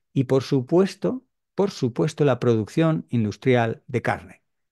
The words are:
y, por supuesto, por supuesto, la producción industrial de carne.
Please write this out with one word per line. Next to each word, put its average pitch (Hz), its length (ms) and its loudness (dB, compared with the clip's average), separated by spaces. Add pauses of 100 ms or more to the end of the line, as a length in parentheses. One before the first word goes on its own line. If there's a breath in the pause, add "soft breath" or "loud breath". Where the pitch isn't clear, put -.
(140)
y, 135 100 2
por 135 180 2
supuesto, 175 840 0 (300)
por 196 160 -2
supuesto, 151 540 -2
la 127 160 2
producción 123 680 0
industrial 117 760 0
de 120 140 -4
carne. 95 420 -6 (300)